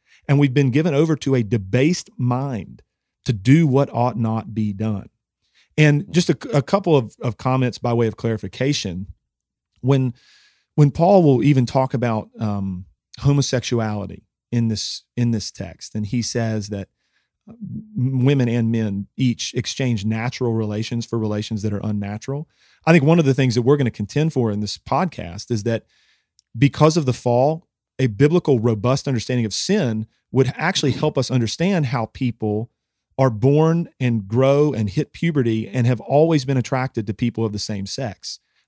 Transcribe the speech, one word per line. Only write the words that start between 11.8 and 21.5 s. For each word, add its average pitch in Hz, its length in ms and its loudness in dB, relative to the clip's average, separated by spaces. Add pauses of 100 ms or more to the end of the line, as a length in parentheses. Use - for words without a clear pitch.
about, 113 340 -2 (100)
um, 98 460 -4 (360)
homosexuality 113 1000 -2 (300)
in 117 160 0
this, - 360 -6 (140)
in 120 140 0
this 107 180 -4
text, - 460 -14
and 107 100 -6
he 120 160 -2
says 110 480 -4
that 101 200 -8 (580)
m-, 214 760 -6
women 135 240 2
and 113 240 0
men 104 360 -2 (100)
each - 380 -2
exchange 120 500 -4
natural 113 480 -4
relations 113 540 -4
for 120 100 -4
relations 107 460 -4